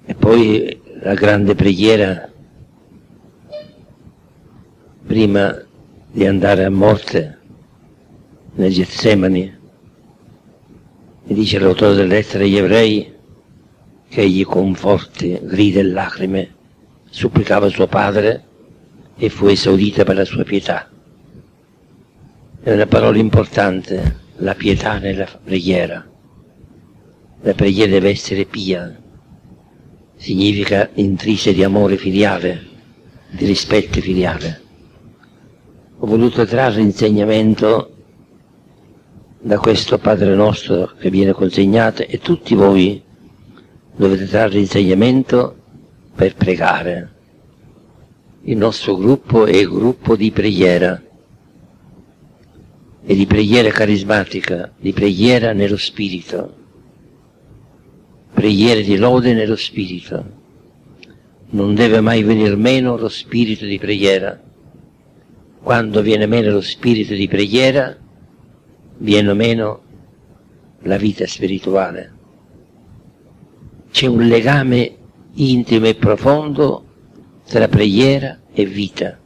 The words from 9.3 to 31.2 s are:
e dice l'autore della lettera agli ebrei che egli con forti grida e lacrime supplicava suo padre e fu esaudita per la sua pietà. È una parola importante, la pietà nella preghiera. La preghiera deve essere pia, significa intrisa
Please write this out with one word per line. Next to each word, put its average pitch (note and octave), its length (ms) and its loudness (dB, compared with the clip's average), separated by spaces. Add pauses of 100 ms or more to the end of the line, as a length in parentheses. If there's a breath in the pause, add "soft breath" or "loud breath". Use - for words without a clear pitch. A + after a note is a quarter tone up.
e - 60 -4
dice G2+ 260 -2
l'autore G#2+ 360 4
della F#2+ 180 2
lettera G#2 320 0
agli G2 100 2
ebrei G#2+ 580 2 (920)
che - 140 -4
egli F#2+ 240 2
con F#2+ 300 0
forti F2+ 680 -2
grida G2 380 0
e - 20 2
lacrime F#2+ 720 -4 (540)
supplicava G2+ 580 0
suo F#2+ 200 0
padre G#2 580 -2 (720)
e A2+ 100 -2
fu G2+ 200 0
esaudita G2 580 2
per F#2+ 100 0
la F#2+ 80 0
sua - 220 -4
pietà. - 440 -6 (1700)
È A#2 100 -2
una G#3 160 2
parola A2 300 2
importante, F#2+ 1000 0 (180)
la F#2+ 180 -4
pietà G#2 440 -2
nella F#2+ 280 -6 (160)
preghiera. F2 680 -4 (1300)
La G2+ 120 0
preghiera G2+ 380 2
deve F#2+ 180 2
essere G2 360 -4
pia, F#2 560 -8 (1160)
significa G2+ 760 -2
intrisa G#2 560 -2